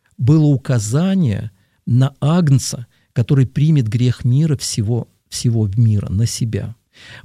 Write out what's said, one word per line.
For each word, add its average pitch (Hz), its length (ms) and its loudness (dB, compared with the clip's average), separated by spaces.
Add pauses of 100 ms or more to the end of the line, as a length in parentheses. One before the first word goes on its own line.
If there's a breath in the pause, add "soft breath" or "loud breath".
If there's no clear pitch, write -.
(180)
было 151 280 4
указание 131 1040 0 (340)
на 131 340 2
агнца, 143 680 0 (260)
который 135 320 2
примет 143 420 0
грех 120 380 -2
мира 139 320 2
всего, 113 500 -4 (220)
всего 113 480 -2
мира 110 320 2
на 98 160 0
себя. 110 500 -6 (500 loud breath)